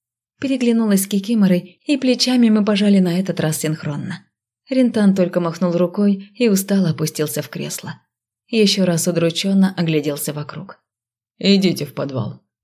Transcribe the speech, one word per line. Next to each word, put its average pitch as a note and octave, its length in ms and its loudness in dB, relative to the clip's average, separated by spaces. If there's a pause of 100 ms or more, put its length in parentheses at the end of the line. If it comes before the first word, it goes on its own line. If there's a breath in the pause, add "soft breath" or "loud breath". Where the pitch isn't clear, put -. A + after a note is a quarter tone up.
(400)
Переглянулась A3+ 640 0
с G3 40 -8
Кикиморой, G3 800 0
и D4 120 0
плечами B3+ 520 2
мы G#3+ 140 4
пожали G3+ 360 4
на F3+ 200 2
этот F#3 200 -4
раз D#3 200 -2
синхронно. D#3 680 -6 (420)
Рентан A3+ 460 2
только F3+ 240 0
махнул E3+ 320 -2
рукой F#3+ 640 0
и A#3+ 140 2
устало F#3+ 400 2
опустился D#3 520 -4
в - 80 -10
кресло. - 520 -10 (460)
Еще G3 380 2
раз E3+ 220 0
удрученно F3+ 680 0
огляделся D3+ 560 -2
вокруг. D3+ 460 -12 (580)
"Идите F#3+ 480 2
в - 80 -12
подвал", C3 480 -6 (220)